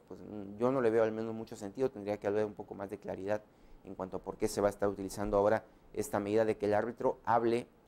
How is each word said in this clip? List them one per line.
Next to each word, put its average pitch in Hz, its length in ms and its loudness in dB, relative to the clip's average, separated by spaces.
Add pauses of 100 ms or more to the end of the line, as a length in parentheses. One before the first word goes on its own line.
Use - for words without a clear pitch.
pues, 92 140 -16
mm, 101 380 -12
yo 120 120 2
no 135 100 2
le 113 100 4
veo 113 120 6
al 110 100 4
menos 110 220 -4
mucho 113 220 -10
sentido. 107 340 -2
Tendría 104 280 -4
que 104 100 -4
haber 104 160 2
un 107 100 -4
poco 104 200 -14
más 98 160 -8
de 101 80 -8
claridad 95 440 -4 (420)
en 95 100 -12
cuanto 92 240 -6
a - 20 -10
por 95 160 -8
qué 110 100 0
se 104 140 -2
va 101 80 6
a - 20 4
estar 101 180 0
utilizando 101 480 -2
ahora 107 280 4 (280)
esta 107 280 -2
medida 107 240 2
de 107 120 2
que 104 100 -2
el 104 80 4
árbitro 117 500 0
hable 117 420 2 (220)